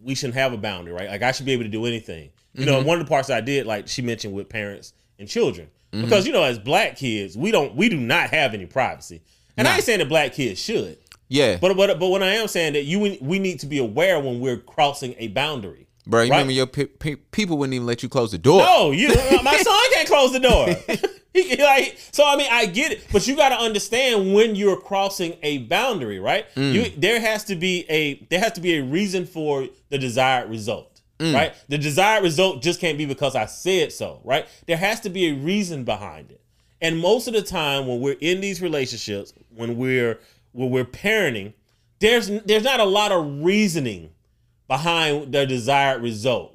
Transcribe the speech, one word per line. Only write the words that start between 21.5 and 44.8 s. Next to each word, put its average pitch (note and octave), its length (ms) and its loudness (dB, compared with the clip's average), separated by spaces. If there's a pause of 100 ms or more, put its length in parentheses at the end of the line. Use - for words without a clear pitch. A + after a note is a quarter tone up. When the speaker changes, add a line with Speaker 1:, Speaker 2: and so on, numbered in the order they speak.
Speaker 1:
like, C4+ 380 4 (140)
so, D4 120 4
I C#4+ 120 4
mean, C#4+ 120 0
I A#3 180 2
get B3 260 -2
it, - 180 -10
but F#3 160 2
you C4+ 80 -2
gotta C4+ 240 4
understand A3+ 760 0
when A3 200 4
you're G3 260 2
crossing G3 640 -4
a D3 160 -2
boundary, C3+ 600 -2
right? D3+ 340 -2
Speaker 2:
Mm. C3+ 180 0
Speaker 1:
You, G#3 120 2 (120)
there G3 240 0
has A3 260 -2
to G3 100 -4
be F3 320 -2
a, D#3 420 -2
there E3 80 0
has A3 140 0
to F3+ 80 -12
be E3+ 160 0
a C#3+ 80 -2
reason F3+ 420 -2
for D3 400 -4 (220)
the C#3 100 -4
desired C3 500 0
result, A2 520 -8 (180)
Speaker 2:
Mm. D#3+ 160 0
Speaker 1:
right? D3 180 2 (160)
The C#3 100 -2
desired F#3+ 440 2
result F3 400 2
just E3+ 180 0
can't D#3+ 180 -2
be D3+ 80 -4
because C3+ 280 -2
I A2+ 120 0
said F3 460 -2
so, F2+ 300 -10
right? C3+ 240 -2 (220)
There E3 80 0
has G3+ 240 -2
to G3+ 100 -8
be F3+ 200 0
a D3 40 -4
reason E3+ 480 -4
behind F#2 480 -8
it. - 100 -20 (400)
And E3 200 -2
most G#3+ 260 2
of A#3 80 -6
the G#3 80 0
time C#3+ 460 -4
when B2 120 -4
we're C#3 200 -2
in F3+ 200 -2
these F#3+ 220 -6
relationships, A#2 720 -6 (160)
when A#2 280 -6
we're, B2 440 -2 (320)
when B2+ 180 -4
we're B2+ 140 0
parenting, C3+ 680 -2 (460)
there's, A3 300 2 (140)
there's G#3+ 200 2
not C4 160 0
a A3 60 4
lot G#3 260 2
of D3 340 -2
reasoning D#3 680 0 (580)
behind D3+ 640 0